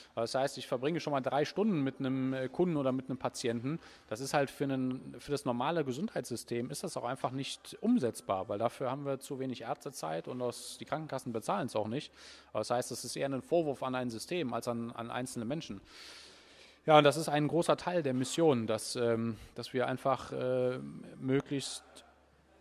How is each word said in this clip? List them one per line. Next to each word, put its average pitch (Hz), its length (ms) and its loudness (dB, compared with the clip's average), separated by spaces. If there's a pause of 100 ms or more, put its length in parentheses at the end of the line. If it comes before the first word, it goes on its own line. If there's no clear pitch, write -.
(160)
Das 117 200 0
heißt, 135 220 0
ich 131 100 -8
verbringe 143 340 0
schon 156 100 -4
mal 139 80 2
drei 135 240 2
Stunden 185 380 2
mit 135 180 0
einem, 131 340 0
äh, 131 140 -2
Kunden 170 300 2
oder 131 140 4
mit 131 180 -2
einem 127 80 -4
Patienten. 123 600 -2 (280)
Das 110 140 -4
ist 135 120 -4
halt 143 180 4
für - 140 -4
einen, 135 520 -2
für - 140 -10
das 139 140 -2
normale 139 380 0
Gesundheitssystem 127 840 -4
ist - 140 -8
das 175 120 -6
auch 120 100 -4
einfach 127 260 -2
nicht - 500 -8
umsetzbar, 117 680 2
weil 104 100 -2
dafür 123 320 -2
haben 143 120 -4
wir 139 160 -2
zu 135 200 -8
wenig 127 220 -4
Ärztezeit 151 680 -6
und 127 160 -6
aus, - 360 -4
die - 60 -12
Krankenkassen 139 480 -4
bezahlen 160 320 0
es 117 100 -4
auch 107 120 0
nicht. 127 260 -4 (400)
Das 110 160 0
heißt, 123 220 0
es 120 120 -6
ist 123 120 -8
eher 143 120 -2
ein 135 140 -2
Vorwurf 156 400 2
an 131 140 -2
ein 123 160 -2
System 123 420 -4
als 117 160 -2
an, 117 220 -2
an 117 200 -8
einzelne 123 340 -4
Menschen. 120 360 -6 (1040)
Ja, 156 120 12
und 151 60 12
das 143 140 6
ist 160 100 -2
ein 147 200 4
großer 156 300 4
Teil 175 260 0
der 131 100 0
Mission, 127 540 4
dass, 110 280 -2
ähm, 117 420 2 (180)
dass - 180 -8
wir 127 140 2
einfach, 131 440 0
äh, 127 480 0 (400)
möglichst 139 640 0 (760)